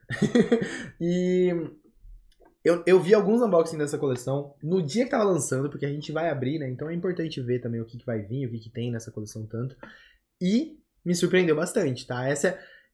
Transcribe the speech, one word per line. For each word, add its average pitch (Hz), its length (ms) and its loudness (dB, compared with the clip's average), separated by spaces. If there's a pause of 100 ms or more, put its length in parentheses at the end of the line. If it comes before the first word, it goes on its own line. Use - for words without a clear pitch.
<laughs> - 920 0
E 180 540 2 (1080)
eu, 170 220 4
eu 185 140 8
vi 170 140 4
alguns 214 280 6
unboxings 165 380 2
dessa 147 180 -2
coleção 135 640 -2
no 170 240 0
dia 214 200 0
que 254 60 -6
tava 247 120 2
lançando, 143 460 0
porque 143 160 -6
a 143 40 -2
gente 147 220 -6
vai 160 180 -2
abrir, 139 300 -2
né? 135 100 -6
Então 143 200 -8
é 165 40 -6
importante 175 460 -4
ver 123 220 -2
também 117 180 -4
o 113 60 -6
que 113 120 -14
que - 80 -18
vai 113 160 -4
vir, 123 260 -6
o 110 40 -10
que 117 80 -8
que 107 100 -16
tem 120 220 -6
nessa 113 200 -8
coleção 107 340 -10
tanto. 120 320 -8 (640)
E 220 360 0 (280)
me 175 100 0
surpreendeu 175 400 4
bastante, 156 500 -2
tá? 127 220 -4
Essa 147 220 0
é, 175 100 -6 (340)